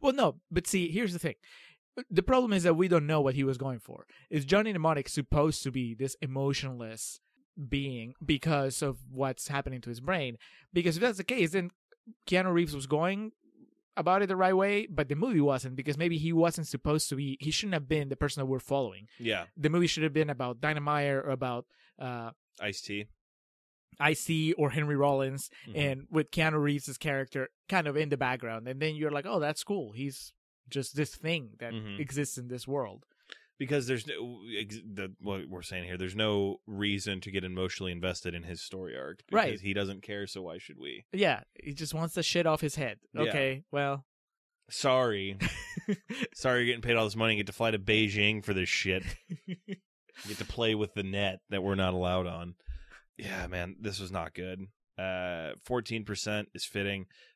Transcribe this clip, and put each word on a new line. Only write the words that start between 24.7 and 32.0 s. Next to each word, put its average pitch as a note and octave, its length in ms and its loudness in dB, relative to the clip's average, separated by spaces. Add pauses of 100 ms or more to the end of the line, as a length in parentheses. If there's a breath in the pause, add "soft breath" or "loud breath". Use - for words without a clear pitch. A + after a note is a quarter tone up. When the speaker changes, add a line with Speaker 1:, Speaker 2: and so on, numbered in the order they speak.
Speaker 1:
Henry D3 260 0
Rollins, C#3 520 0 (200 loud breath)
Speaker 2:
Mm-hmm. D3+ 100 -4
Speaker 1:
and C#3 320 -2
with D#3 200 2
Keanu D#3 300 2
Reeves' C#3+ 360 0
character C3+ 500 -2 (220)
kind F3 180 2
of C#3 80 0
in D3+ 140 0
the C#3 80 2
background. A#2 500 -2
And C3 140 -6
then D#3 160 -2
you're D3+ 140 -2
like, C#3+ 140 -2
"Oh, G#3 140 0
that's D3+ 240 -2
cool. D3+ 300 -4
He's C3+ 400 -8 (340)
just C3+ 300 -6
this D3 180 0
thing B2 440 -4
that A#2+ 140 -8
Speaker 2:
Mm-hmm. G#2+ 280 -6